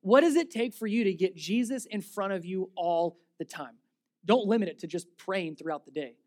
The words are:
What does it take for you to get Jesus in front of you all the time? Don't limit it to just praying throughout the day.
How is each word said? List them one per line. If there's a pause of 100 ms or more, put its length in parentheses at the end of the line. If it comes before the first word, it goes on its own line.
What
does
it
take
for
you
to
get
Jesus
in
front
of
you
all (180)
the
time? (460)
Don't
limit
it
to
just
praying
throughout
the
day. (100)